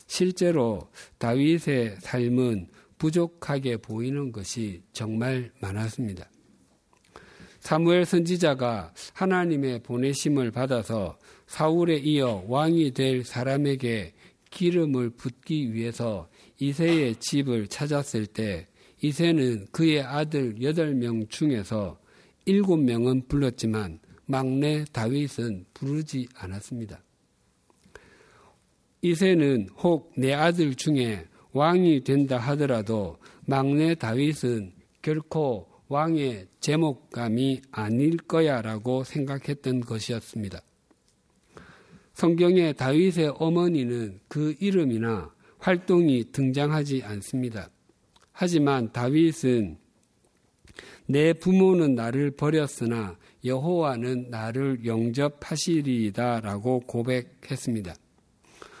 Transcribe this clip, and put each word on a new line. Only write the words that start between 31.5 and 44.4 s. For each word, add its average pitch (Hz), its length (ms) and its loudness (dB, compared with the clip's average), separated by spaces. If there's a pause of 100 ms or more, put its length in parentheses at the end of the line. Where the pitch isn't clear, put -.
왕이 160 520 4
된다 135 340 2
하더라도 113 800 -2 (260)
막내 139 500 2
다윗은 120 800 -2 (300)
결코 151 680 -4 (200)
왕의 143 580 0 (140)
제목감이 131 1000 0 (100)
아닐 120 440 0
거야라고 127 840 -2
생각했던 139 800 -4
것이었습니다. 110 840 -8 (1500)
성경에 175 600 4
다윗의 156 640 2
어머니는 135 920 0
그 151 320 -2